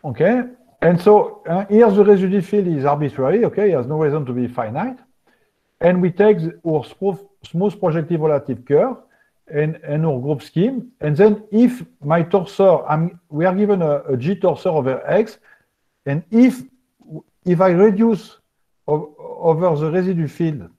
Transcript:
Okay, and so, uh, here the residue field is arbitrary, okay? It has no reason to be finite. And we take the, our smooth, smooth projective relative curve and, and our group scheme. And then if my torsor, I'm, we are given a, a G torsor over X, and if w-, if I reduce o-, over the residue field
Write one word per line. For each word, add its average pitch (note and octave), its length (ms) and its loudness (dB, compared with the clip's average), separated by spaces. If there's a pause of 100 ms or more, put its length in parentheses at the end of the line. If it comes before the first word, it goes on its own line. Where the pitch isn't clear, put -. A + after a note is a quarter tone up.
Okay, F3+ 400 -2 (360)
and E3+ 180 2
so, G#3 480 4
uh, F3+ 200 -4
here A3 240 4
the G3+ 140 4
residue F#3+ 360 4
field F#3+ 280 -2
is D3 160 -2
arbitrary, D3 600 0
okay? G3 280 0
It - 20 0
has B2 120 -2
no D#3 120 -6
reason D3+ 280 -2
to B2+ 60 -8
be B2 140 -4
finite. B2 520 -8 (800)
And F3+ 200 2
we F3+ 120 0
take G#3 260 2
the, D#3+ 280 -8
our D#3 180 -2
smooth, - 360 -6 (240)
smooth F#3+ 340 -4
projective E3 420 -2
relative C#3+ 440 -4
curve G#3+ 320 0 (520)
and, D3+ 340 -4
and D#3 240 -4
our C#3+ 140 -2
group C3+ 220 -4
scheme. A#3 580 -4
And D3+ 160 -2
then G#3 340 2
if A#3+ 340 0 (180)
my D#3+ 200 0
torsor, F3+ 680 2
I'm, E3 400 -4
we D3+ 160 -4
are F#3 100 0
given G3+ 280 0
a, D3 200 -2
a C3+ 140 -4
G D3 200 -4
torsor F#3 320 -2
over C3 360 -2
X, G3 340 -2 (680)
and C#3 240 -4
if A#3 320 4 (380)
w-, - 240 -20 (200)
if F3+ 160 0
I F#3+ 100 4
reduce G3+ 680 2 (480)
o-, D3+ 320 -6
over E3 580 -2
the D3+ 140 -2
residue F3 380 -2
field D3+ 500 -6